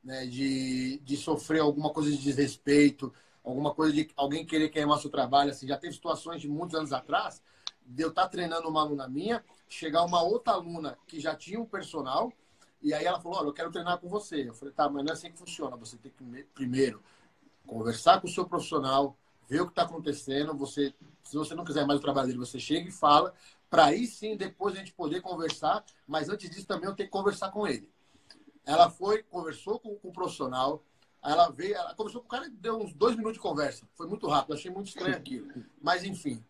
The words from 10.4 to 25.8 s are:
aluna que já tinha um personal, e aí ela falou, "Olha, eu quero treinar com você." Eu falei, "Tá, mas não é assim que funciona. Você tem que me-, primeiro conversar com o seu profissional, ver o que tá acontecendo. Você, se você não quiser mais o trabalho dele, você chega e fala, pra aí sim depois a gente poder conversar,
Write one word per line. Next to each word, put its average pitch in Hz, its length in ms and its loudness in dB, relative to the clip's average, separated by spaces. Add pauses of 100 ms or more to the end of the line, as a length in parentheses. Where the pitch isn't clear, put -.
aluna 170 440 -4 (100)
que 147 140 -12
já 156 120 -2
tinha 185 240 -10
um 233 80 -6
personal, 165 680 -4 (480)
e 147 120 0
aí 156 120 -2
ela 175 160 0
falou, 180 180 -4
"Olha, 147 80 -2
eu 147 60 -4
quero - 180 -8
treinar 175 260 -2
com 175 120 -12
você." 160 400 -6
Eu 113 40 -16
falei, 139 200 -14
"Tá, 143 160 2
mas 143 160 -4
não 160 60 -2
é - 20 -4
assim 165 180 -12
que - 60 -20
funciona. 139 400 -10
Você 113 180 -16
tem 131 160 -20
que - 100 -20
me-, 127 220 -16
primeiro 127 580 0 (640)
conversar 117 540 4
com 175 80 -6
o - 20 -6
seu 180 160 -2
profissional, 139 720 0 (300)
ver 151 140 0
o 170 60 0
que - 60 -16
tá 175 100 2
acontecendo. 151 720 -4
Você, 139 360 -2 (300)
se - 140 -8
você 151 180 -4
não 170 80 -6
quiser 143 240 0
mais 143 100 4
o 143 40 0
trabalho 139 260 0
dele, 123 120 -4
você 123 200 -8
chega 170 300 -2
e - 20 -12
fala, 151 420 6 (360)
pra 160 160 10
aí 175 200 4
sim 214 300 -6
depois 190 400 -4
a 196 40 -10
gente 190 120 -16
poder 170 300 -4
conversar, 160 600 -2 (240)